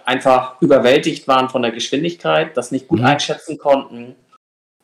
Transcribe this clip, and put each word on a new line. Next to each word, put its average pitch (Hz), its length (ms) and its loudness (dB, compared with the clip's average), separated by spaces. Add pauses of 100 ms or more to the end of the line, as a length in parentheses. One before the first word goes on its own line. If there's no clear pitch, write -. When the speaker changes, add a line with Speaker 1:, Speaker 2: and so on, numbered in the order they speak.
Speaker 1:
einfach 127 560 0
überwältigt 143 680 2
waren 127 220 2
von 127 120 -4
der 117 100 -2
Geschwindigkeit, 156 840 -4
das 120 140 -4
nicht 135 160 -6
gut 110 120 0
Speaker 2:
Mhm. 120 60 0
Speaker 1:
einschätzen 147 520 -2
konnten 127 580 -2 (680)